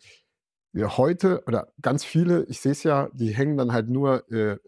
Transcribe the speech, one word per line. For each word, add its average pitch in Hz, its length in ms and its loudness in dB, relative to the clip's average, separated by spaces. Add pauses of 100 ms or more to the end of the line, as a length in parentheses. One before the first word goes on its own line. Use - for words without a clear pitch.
(720)
wir 104 260 -2
heute, 180 480 2
oder 113 340 -4
ganz 135 240 -2
viele, 170 400 2
ich - 160 -10
seh's 139 220 -2
ja, 143 320 0
die 113 200 -2
hängen 143 220 0
dann 123 160 0
halt 113 160 0
nur, 131 420 0
äh, 107 360 -2